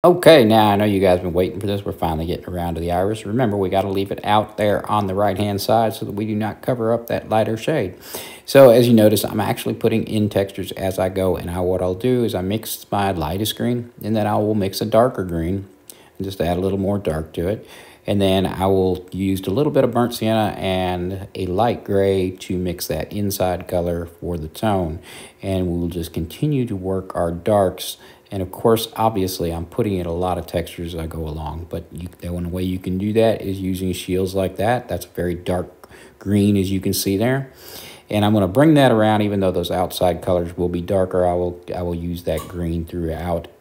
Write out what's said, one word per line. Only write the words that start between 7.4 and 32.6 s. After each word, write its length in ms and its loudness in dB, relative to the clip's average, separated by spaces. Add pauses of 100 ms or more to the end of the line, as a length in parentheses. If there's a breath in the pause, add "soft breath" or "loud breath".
shade. 380 -2 (520 loud breath)
So 240 10
as 180 6
you 60 8
notice, 300 6
I'm 160 -4
actually 340 -2
putting 300 0
in 260 0
textures 420 -4
as 260 -4
I 100 0
go. 280 0
And 140 -8
I, 100 -4
what 220 0
I'll 120 0
do 300 0
is 100 -2
I 80 -2
mix 480 -4
my 200 0
lightest 460 -4
green, 340 -2 (120)
and 140 -2
then 100 0
I 100 0
will 180 0
mix 260 -2
a 60 -2
darker 380 2
green 420 -4 (500 loud breath)
and 80 -8
just 160 -8
add 160 0
a 40 -2
little 180 0
more 200 0
dark 360 -4
to 140 -2
it. 180 -4 (400 loud breath)
And 160 2
then 240 4
I 200 -2
will 460 2
use 340 -2
a 40 -2
little 200 2
bit 140 4
of 60 2
burnt 240 0
sienna 420 0
and 800 -2
a 100 -4
light 400 0
gray 460 2
to 260 -6
mix 300 -4
that 260 -6
inside 560 -2
color 380 -2
for 320 -8
the 100 -8
tone. 520 -2 (420 loud breath)
And 260 0
we'll 200 -2
just 260 -6
continue 500 -2
to 100 -4
work 400 -4
our 160 0
darks. 680 0 (320 loud breath)
And 120 -4
of 80 -6
course, 460 2
obviously, 560 0
I'm 140 -6
putting 260 -2
in 140 -2
a 60 -4
lot 260 -2
of 80 -8
textures 480 -6
as 60 -6
I 60 -6
go 220 -8
along. 400 -8
But 240 -8
you, 160 -12 (140)
the 100 -8
one 180 -6
way 120 -4